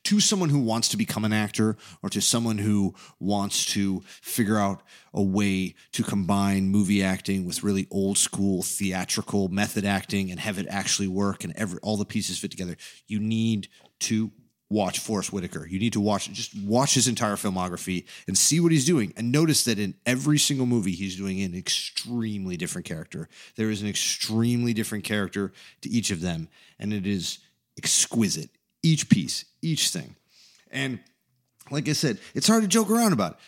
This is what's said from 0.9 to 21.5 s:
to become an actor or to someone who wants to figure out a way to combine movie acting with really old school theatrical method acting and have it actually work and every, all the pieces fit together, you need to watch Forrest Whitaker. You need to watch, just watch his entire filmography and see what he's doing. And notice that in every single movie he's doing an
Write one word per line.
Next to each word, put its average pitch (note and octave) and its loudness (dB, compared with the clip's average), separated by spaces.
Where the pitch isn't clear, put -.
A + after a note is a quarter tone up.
to G#2 -2
become A2 0
an G#2+ 2
actor G#2+ 2
or G2 -6
to G2+ -2
someone A#2 0
who G2+ 2
wants G2+ 0
to G2 0
figure A2 0
out G2 0
a G#2+ 2
way F#2+ 2
to A2 0
combine G2 2
movie G2+ 4
acting F#2+ -2
with - -6
really G2 0
old G2 0
school G2 0
theatrical G2 -2
method G2+ 0
acting G2 -2
and F2+ -8
have G2 -4
it G2 -6
actually G2 -2
work G2 -2
and E2 -8
every, F#2 -4
all G#2+ 0
the G2+ -2
pieces F#2 -4
fit - -6
together, F2+ -8
you G#2+ -6
need A2 0
to A2 0
watch G2 0
Forrest G2+ -2
Whitaker. F2 -6
You F#2 -4
need G#2 0
to G#2 2
watch, G2+ 2
just - -10
watch A2 2
his B2+ 4
entire G#2+ 0
filmography F2+ -2
and F#2+ 0
see D#3+ 4
what E3+ 6
he's D3 6
doing. C3 2
And A#2 -2
notice D#3 4
that A2+ 2
in G2+ -2
every C#3 2
single C3+ 2
movie A2 2
he's F#2 -4
doing F#2+ -4
an F2+ -2